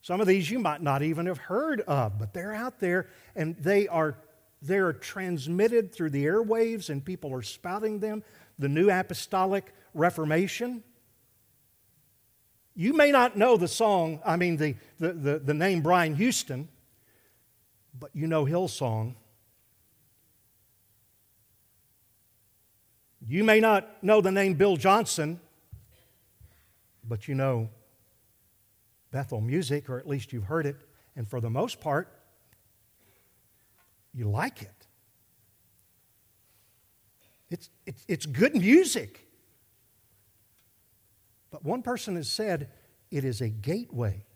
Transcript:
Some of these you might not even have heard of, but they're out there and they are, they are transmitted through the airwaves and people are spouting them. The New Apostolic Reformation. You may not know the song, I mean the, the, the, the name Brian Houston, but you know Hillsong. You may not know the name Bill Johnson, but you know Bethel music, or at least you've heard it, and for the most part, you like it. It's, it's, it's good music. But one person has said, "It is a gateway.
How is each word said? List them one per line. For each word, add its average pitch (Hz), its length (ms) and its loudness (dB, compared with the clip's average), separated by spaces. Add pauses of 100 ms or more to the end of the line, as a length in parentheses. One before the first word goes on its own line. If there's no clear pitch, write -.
Some 180 200 -4
of 208 60 2
these 185 240 2
you 254 80 -2
might 156 240 -4
not 139 180 0
even 160 240 -2
have 175 140 -4
heard 254 420 -4
of, 117 380 -2
but 104 140 -6
they're 190 200 -8
out 240 260 -10
there 185 300 0 (260)
and 165 220 -4
they 196 300 2
are, 160 300 -2 (440)
they 175 160 -2
are 180 160 2
transmitted 185 1000 -2
through 160 200 -4
the 139 140 0
airwaves 226 680 0
and 139 120 -6
people 160 300 -8
are 127 80 -6
spouting 208 580 -6
them. 214 240 -6 (360)
The 139 100 -2
New 170 220 4
Apostolic 190 840 -2 (220)
Reformation. 175 880 0 (1900)
You 208 180 0
may 294 160 6
not 247 260 6
know 226 220 6
the 175 100 2
song, 175 560 2
I 170 120 0
mean 175 220 0
the, 147 180 0 (240)
the, 170 140 -2
the, 147 260 -2
the 147 160 -2
name 175 260 2
Brian 165 340 4
Houston, 156 520 -2 (1300)
but 139 160 -16
you 156 140 -4
know 156 180 2
Hillsong. 127 720 -2 (4000)
You 165 160 0
may 220 160 6
not 214 440 2
know 214 180 6
the 190 100 2
name 196 220 2
Bill 180 240 4
Johnson, 170 640 2 (1600)
but 113 240 -8
you 143 60 -6
know 127 360 0 (1400)
Bethel 127 280 -6
music, 139 500 -2
or 127 80 -6
at 131 80 -12
least 139 280 -6
you've 113 100 -6
heard 151 220 -2
it, 143 100 -6 (400)
and 120 100 -8
for 123 140 -8
the 113 100 -4
most 135 300 -4
part, 156 320 -4 (2000)
you 117 160 -4
like 151 320 -4
it. - 260 -20 (2500)
It's, - 200 -12 (160)
it's, - 240 -16
it's 165 160 -4
good 180 300 4
music. 220 720 4 (2250)
But - 140 -18
one 220 180 -4
person 220 360 -6
has 156 100 -6
said, 180 420 -4 (400)
"It 139 140 -4
is 120 160 -4
a 123 80 -2
gateway. 110 800 -4 (100)